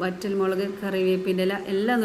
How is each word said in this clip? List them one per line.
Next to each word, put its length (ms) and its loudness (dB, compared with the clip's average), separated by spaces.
വറ്റൽമുളക്, 640 0
കറിവേപ്പിൻ്റെ 680 0
ഇല 60 2
എല്ലാം 320 2